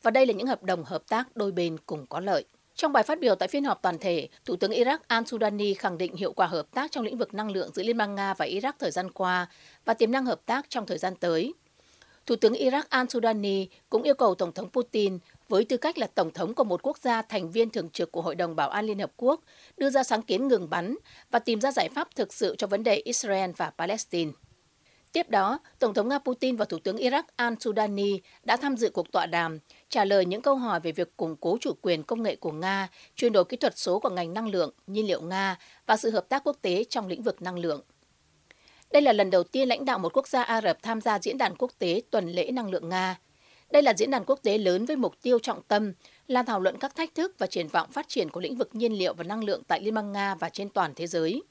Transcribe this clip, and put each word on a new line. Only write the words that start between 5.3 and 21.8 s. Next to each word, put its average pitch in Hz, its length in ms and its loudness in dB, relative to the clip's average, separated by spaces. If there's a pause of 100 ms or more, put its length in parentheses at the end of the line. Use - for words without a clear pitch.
khẳng 180 200 -4
định 180 180 -4
hiệu 180 160 -4
quả 185 140 2
hợp 160 280 -4
tác 269 180 -4
trong 240 120 -4
lĩnh 226 140 -6
vực 220 160 -4
năng 214 160 -6
lượng 190 240 -4
giữa 180 80 -6
Liên 226 140 0
bang 208 180 -2
Nga 196 200 -2
và 156 120 -2
Iraq 202 320 -4
thời 202 120 -2
gian 185 200 -4
qua 180 380 -2 (360)
và 226 100 2
tiềm 226 180 2
năng 262 140 0
hợp 214 200 -2
tác 262 220 -2
trong 220 180 -6
thời 175 120 -4
gian 185 180 -4
tới. 175 380 0 (720)
Thủ 233 100 2
tướng 220 160 6
Iraq 262 380 2
Al-Sudani 220 760 0 (240)
cũng 226 120 2
yêu 277 120 6
cầu 226 200 4
Tổng 175 180 -4
thống - 180 -10
Putin, 208 480 0 (300)
với 214 160 4
tư 254 120 0
cách 311 220 -2
là 233 80 -2
Tổng 165 240 0
thống 190 240 -6
của 254 100 2
một 180 180 -2
quốc 285 160 -2
gia 226 240 0
thành 185 280 -6
viên 220 200 0
thường 170 200 -6
trực 170 220 -4
của 165 100 -4
Hội 160 120 -4
đồng 170 220 -2
Bảo 147 120 0
an 214 180 -4
Liên 208 120 -4
Hợp 196 180 -6
Quốc, 277 240 0 (360)
đưa 269 140 0
ra 269 120 4
sáng 226 200 0
kiến 233 260 -2
ngừng 185 220 2
bắn 180 260 -2 (340)
và - 80 2
tìm 226 220 0
ra 262 120 2
giải 240 160 0